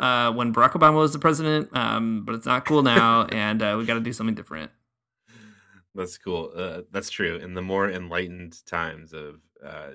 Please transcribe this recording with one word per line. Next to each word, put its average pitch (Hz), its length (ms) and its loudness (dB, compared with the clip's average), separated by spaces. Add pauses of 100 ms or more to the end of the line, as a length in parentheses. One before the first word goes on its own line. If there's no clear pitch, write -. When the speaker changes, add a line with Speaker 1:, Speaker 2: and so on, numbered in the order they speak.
Speaker 1:
uh, 120 300 2
when 120 200 0
Barack 120 200 6
Obama 156 240 6
was 156 180 4
the 147 60 -6
president, 156 580 2
um, 113 480 -2
but 113 80 -6
it's 113 140 -8
not 127 180 0
cool 151 160 4
now, 117 440 4
Speaker 2:
<laughs> - 60 -8
Speaker 1:
and, 107 300 0
uh, 104 160 0
we 113 80 -4
gotta 117 140 0
do 117 140 -4
something 110 200 -4
different. 78 380 -10 (1200)
Speaker 2:
That's 90 220 -8
cool. 85 380 -6
Uh, 90 260 -8 (100)
that's 98 180 -6
true. 85 280 -4
In 90 180 -12
the 90 60 -6
more 95 280 0
enlightened 90 760 -8
times 80 480 -8
of, 76 260 -14 (260)
uh, 76 300 -14